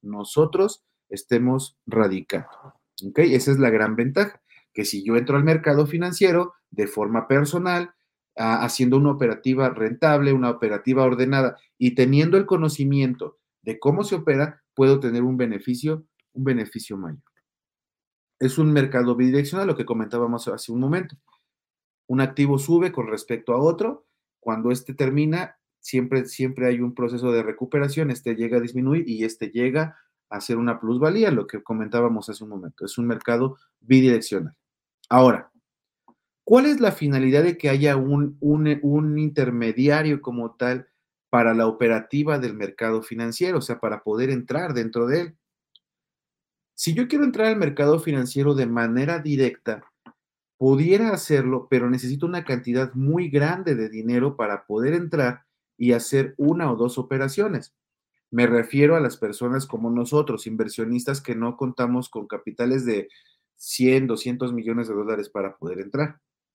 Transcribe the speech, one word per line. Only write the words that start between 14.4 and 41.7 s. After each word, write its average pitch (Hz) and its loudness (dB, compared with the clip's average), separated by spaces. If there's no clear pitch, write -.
puedo 135 6
tener 120 0
un 127 0
beneficio, 123 -4
un 131 -6
beneficio 113 -4
mayor. 85 -12
Es 131 0
un 156 4
mercado 127 2
bidireccional, 143 0
lo 151 -2
que 123 -6
comentábamos 117 -4
hace 110 -10
un 120 -4
momento. 165 -4
Un 127 0
activo 139 2
sube 170 2
con 120 -6
respecto 113 -4
a 123 2
otro. 170 0
Cuando 113 -2
este 127 -6
termina, 147 -2
siempre, 127 -2
siempre 131 -4
hay 123 0
un 123 -4
proceso 123 -2
de 113 0
recuperación. 139 -2
Este 120 -6
llega 117 -2
a 120 2
disminuir 127 -2
y 110 -4
este 110 -6
llega 131 -2
a 101 -10
ser 117 -4
una 117 -2
plusvalía, 156 2
lo 107 0
que 104 -12
comentábamos 110 -2
hace 107 -12
un 107 -16
momento. 92 -14
Es - -10
un 120 -4
mercado 120 -2
bidireccional. 117 2
Ahora, 120 6
¿cuál 254 6
es 294 2
la 208 4
finalidad 139 2
de 175 0
que 147 -2
haya 139 2
un, 143 0
un, 151 2
un 151 0
intermediario 143 0
como 120 -8
tal 127 -4
para 117 4
la 113 2
operativa 120 0